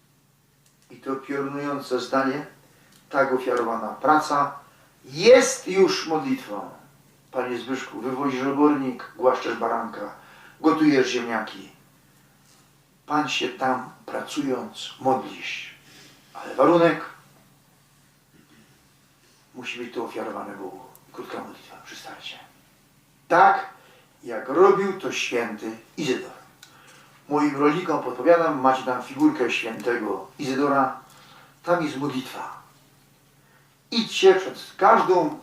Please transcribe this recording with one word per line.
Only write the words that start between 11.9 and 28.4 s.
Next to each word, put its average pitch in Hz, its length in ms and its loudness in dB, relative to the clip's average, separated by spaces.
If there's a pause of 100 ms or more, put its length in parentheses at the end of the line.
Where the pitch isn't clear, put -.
Pan 147 220 0
się 127 200 -4
tam, 127 420 -4 (160)
pracując, 120 840 -6 (100)
modli 127 420 -2
się. - 280 -10 (640)
Ale - 200 -14
warunek, 165 500 4 (2500)
musi 120 240 -12
być 120 160 -12
to 120 100 -6
ofiarowane 104 520 -10
Bogu. 95 240 -14 (320)
Krótka - 260 -12
modlitwa - 460 -16
przy - 120 -18
starcie. - 420 -16 (920)
Tak, 180 380 6 (560)
jak 113 260 -10
robił 190 520 4
to 120 120 -6
święty 113 680 -6 (180)
Izydor. 151 340 -2 (1000)
Moim 147 280 2
rolnikom 151 460 2
podpowiadam, 147 580 2